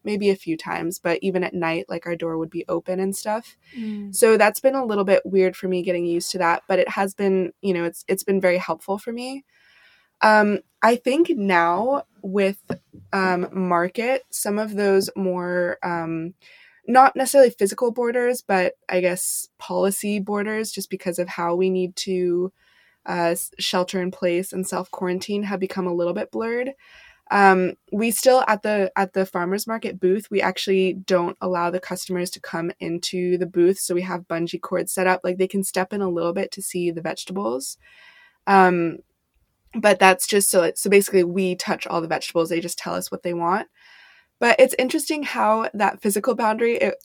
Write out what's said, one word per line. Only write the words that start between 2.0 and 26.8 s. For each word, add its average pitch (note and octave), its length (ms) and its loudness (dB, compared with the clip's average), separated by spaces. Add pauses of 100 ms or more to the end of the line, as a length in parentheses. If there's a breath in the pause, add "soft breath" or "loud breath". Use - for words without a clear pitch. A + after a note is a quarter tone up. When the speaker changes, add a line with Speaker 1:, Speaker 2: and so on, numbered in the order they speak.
Speaker 1:
our E3+ 100 -4
door E3 200 -6
would D#3+ 140 -4
be E3+ 180 -8
open F3+ 320 -4
and G3 160 -2
stuff. A3 400 -8 (180)
Speaker 2:
Mm. G#3 400 -10
Speaker 1:
So A3 220 6
that's G#3 240 4
been C4+ 140 4
a C4+ 100 0
little G#3 200 0
bit F#3+ 200 4
weird F#3 320 2
for F#3+ 120 -6
me F3+ 140 -2
getting F3 220 -2
used E3+ 280 -2
to F#3+ 60 -4
that, E3+ 300 2
but F#3 100 4
it F3+ 120 2
has G3 240 -4
been, F#3+ 480 0
you G3 100 0
know, E3+ 120 -2
it's, E3+ 240 -8
it's F#3+ 160 -2
been G3 180 0
very F3+ 160 2
helpful F3+ 400 -6
for A#3+ 120 -10
me. B3+ 360 -10 (760 soft breath)
Um, G#3+ 380 6 (240)
I A#3 140 6
think D4 340 2
now G3 760 2 (180)
with, G3 360 0 (540)
um, F#3 400 0
Market, F#3 800 -2
some G#3 280 -4
of G#3+ 160 -6
those G3 420 2
more, F3+ 640 -2
um, E3 520 -6 (520 soft breath)
not C4 280 6
necessarily C4 360 6
physical A3+ 420 -2
borders, A#3+ 500 -2
but F#3 320 0 (140)
I F#3 120 0
guess - 480 -2 (100)
policy G3 600 -2
borders, G#3 540 -4
just - 180 -10
because F#3 280 -6
of F3+ 100 -4
how E3+ 260 -4
we F#3 160 2
need F#3 260 -2
to, F3+ 560 -2 (560 soft breath)
uh, E3+ 220 0
s-, - 280 -6
shelter F3+ 440 -2
in F3+ 80 -4
place F3+ 420 -2
and F#3 140 -6
self-quarantine F#3 800 -6
have G3 160 -6
become F#3+ 260 -4
a F3 80 -2
little F3 200 -2
bit G#3+ 180 -8
blurred. A#3+ 400 -4 (580 soft breath)